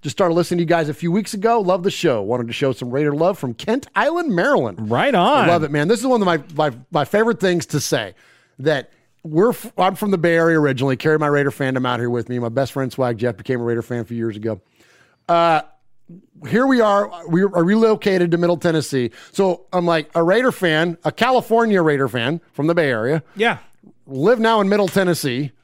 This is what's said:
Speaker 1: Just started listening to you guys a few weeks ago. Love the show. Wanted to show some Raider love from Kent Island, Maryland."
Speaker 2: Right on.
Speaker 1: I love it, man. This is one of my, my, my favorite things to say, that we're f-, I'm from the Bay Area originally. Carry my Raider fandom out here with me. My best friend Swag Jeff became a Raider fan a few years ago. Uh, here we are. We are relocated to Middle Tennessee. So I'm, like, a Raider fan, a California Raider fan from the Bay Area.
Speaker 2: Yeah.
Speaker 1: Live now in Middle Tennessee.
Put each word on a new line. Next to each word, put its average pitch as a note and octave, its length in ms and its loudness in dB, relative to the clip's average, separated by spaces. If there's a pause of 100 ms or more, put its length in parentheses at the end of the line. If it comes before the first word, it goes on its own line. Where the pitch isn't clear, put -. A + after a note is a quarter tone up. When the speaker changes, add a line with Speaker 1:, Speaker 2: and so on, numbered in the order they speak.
Speaker 1:
Just - 160 -8
started F3+ 180 2
listening F3 220 0
to E3+ 60 0
you E3 40 -4
guys E3 220 2
a D3+ 40 -6
few E3+ 200 -4
weeks G3+ 200 -2
ago. A3+ 280 0
Love F#3 220 0
the G3 60 0
show. C3+ 320 0
Wanted A#2 260 -4
to A#2 60 -10
show C3+ 200 -2
some B2 180 -8
Raider C#3+ 240 0
love E3+ 240 0
from B2+ 140 -6
Kent A#3 420 -4
Island, D4 400 0
Maryland." C#3 560 0
Speaker 2:
Right A3+ 240 2
on. A3 300 4
Speaker 1:
I - 20 4
love E3+ 160 2
it, D3 80 -6
man. D3 160 0
This A3 140 0
is B3+ 60 -2
one B3 140 2
of G3 40 0
my, E3 180 0 (120)
my, D3 200 0 (160)
my D3+ 140 0
favorite A3+ 340 0
things F3+ 280 0
to D3+ 120 -2
say, A2 360 -4 (440)
that C3+ 320 -2 (320)
we're E3+ 280 2
f-, A3 260 -8
I'm F#3 180 2
from G#3 160 -2
the F#3+ 60 0
Bay E3+ 180 2
Area E3 240 4
originally. C3+ 380 0
Carry D#3 200 2
my D3+ 100 0
Raider C#3+ 240 2
fandom C3 360 -2
out B2 140 -2
here A#2+ 80 -2
with A#2+ 180 -4
me. B2 100 -6
My A#2+ 120 -4
best B2 240 -4
friend C3 180 -4
Swag B2 260 -2
Jeff A#2 200 -4
became A#2+ 240 -6
a - 20 -6
Raider A#2 180 -2
fan A#2+ 200 -8
a - 40 -6
few A#2 120 -10
years A2+ 180 -6
ago. G#2+ 240 -6 (720)
Uh, E3+ 320 2 (880)
here A3 200 2
we B3+ 140 4
are. G3+ 460 0
We E3+ 140 2
are F#3+ 220 2
relocated G3+ 680 2
to E3+ 80 0
Middle E3+ 200 2
Tennessee. C#3+ 520 -2 (220)
So F#3 420 -2
I'm, F3+ 140 0
like, D#3+ 260 0
a E3+ 80 2
Raider A3 300 2
fan, E3 520 0
a D3+ 80 0
California A3+ 680 2
Raider C#3+ 260 2
fan B2+ 340 -2 (120)
from D3 140 -2
the E3+ 80 2
Bay D#3+ 160 2
Area. B2+ 320 -2 (120)
Speaker 2:
Yeah. G3+ 220 -2 (480)
Speaker 1:
Live D#3 340 0
now A3 220 2
in G3 80 0
Middle G3+ 180 2
Tennessee. D3+ 640 -2 (120)